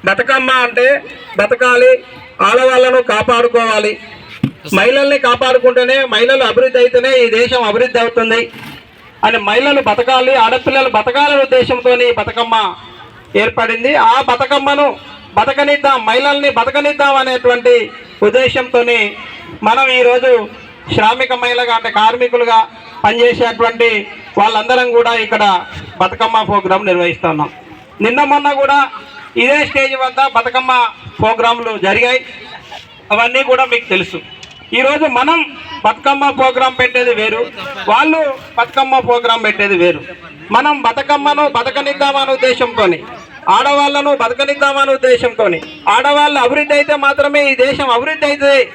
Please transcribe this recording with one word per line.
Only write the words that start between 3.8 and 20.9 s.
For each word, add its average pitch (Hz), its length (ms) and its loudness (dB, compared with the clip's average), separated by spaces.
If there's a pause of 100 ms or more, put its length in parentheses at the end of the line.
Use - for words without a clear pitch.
మహిళల్ని 269 460 2
కాపాడుకుంటేనే, 254 840 2
మహిళలు 247 380 2
అభివృద్ధి 247 340 2
అయితేనే 247 340 2 (120)
ఈ 233 60 2
దేశం 240 340 0
అభివృద్ధి 233 360 0
అవుతుంది 233 520 -2 (720)
అని, 220 140 0
మహిళలు 254 440 0
బతకాలి, 254 540 2
ఆడపిల్లలు 254 540 0
బతకాలనే 277 520 0
ఉద్దేశంతోని 247 680 2
బతుకమ్మ 226 640 -2 (600)
ఏర్పడింది. 233 600 0
ఆ 262 260 4
బతుకమ్మను 277 680 0 (500)
బతకనిద్దాం, 277 680 0
మహిళల్ని 277 440 0
బతకనిద్దాం 277 680 0
అనేటువంటి 247 760 2 (320)
ఉద్దేశంతోని 247 760 0 (640)
మనం 262 240 2
ఈరోజు 247 600 2 (460)